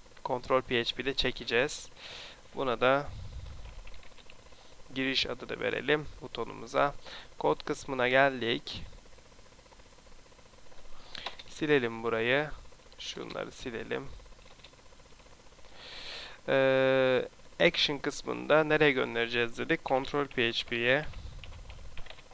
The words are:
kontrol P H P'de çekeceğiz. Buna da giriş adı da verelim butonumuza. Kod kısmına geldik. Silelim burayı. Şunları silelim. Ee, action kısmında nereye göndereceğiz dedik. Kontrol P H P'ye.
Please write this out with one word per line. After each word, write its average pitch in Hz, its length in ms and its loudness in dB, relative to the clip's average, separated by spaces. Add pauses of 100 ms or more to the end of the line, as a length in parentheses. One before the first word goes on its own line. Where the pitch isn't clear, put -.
(240)
kontrol 131 380 2
P 123 180 2
H - 160 0
P'de 131 180 -2
çekeceğiz. 127 760 0 (680)
Buna 127 260 0
da 139 280 6 (1900)
giriş 131 300 2
adı 123 240 -6
da 117 100 -6
verelim 120 480 2 (140)
butonumuza. 120 720 0 (440)
Kod - 260 2
kısmına 131 440 0
geldik. 131 760 2 (2750)
Silelim 120 560 2
burayı. 120 460 2 (500)
Şunları - 520 -8
silelim. 120 560 -6 (2500)
Ee, 131 800 6 (320)
action 165 380 4
kısmında 131 680 2
nereye 151 280 6
göndereceğiz 120 680 2
dedik. 131 280 0
Kontrol 139 420 2
P 120 200 2
H - 200 -2
P'ye. 127 380 2 (1300)